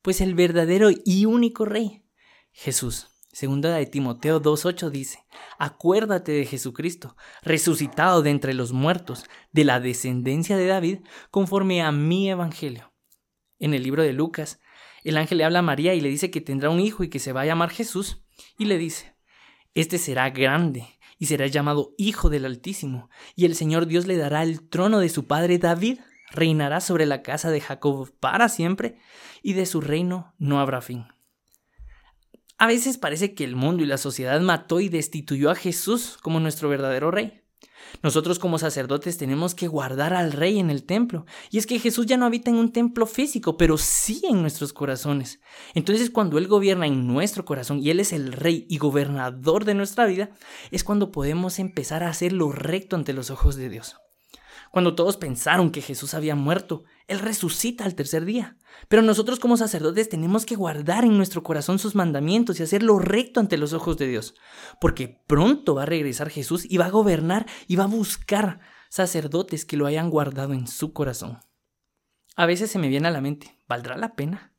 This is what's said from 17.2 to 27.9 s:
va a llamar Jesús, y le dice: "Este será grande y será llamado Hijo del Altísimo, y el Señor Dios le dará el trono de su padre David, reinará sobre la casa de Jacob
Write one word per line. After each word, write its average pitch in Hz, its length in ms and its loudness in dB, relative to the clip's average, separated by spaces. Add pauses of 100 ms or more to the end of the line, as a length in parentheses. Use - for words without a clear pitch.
va 131 100 -4
a 143 40 -2
llamar 165 240 0
Jesús, - 560 -6 (320)
y 214 80 -2
le 196 120 2
dice: - 380 -8 (600)
"Este 160 240 0
será 131 320 -2
grande 135 560 0 (320)
y 156 80 -2
será 139 200 0
llamado 147 500 0
Hijo 202 320 2
del 143 160 0
Altísimo, 131 640 -8 (260)
y 180 100 4
el 165 100 4
Señor 165 300 2
Dios 175 220 0
le 185 100 0
dará 151 260 0
el 165 240 -2
trono 202 320 2
de 175 100 4
su 151 180 -4
padre 170 320 2
David, 175 400 2 (320)
reinará 156 500 2
sobre 170 240 2
la 139 160 0
casa 151 300 -4
de 147 100 0
Jacob 139 580 -4